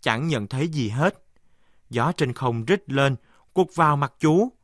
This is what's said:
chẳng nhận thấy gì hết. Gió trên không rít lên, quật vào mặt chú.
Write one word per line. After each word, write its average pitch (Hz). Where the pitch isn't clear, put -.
chẳng 127
nhận 113
thấy 139
gì 143
hết. 139
Gió 120
trên 135
không 117
rít 156
lên, 135
quật 185
vào 151
mặt 143
chú. 180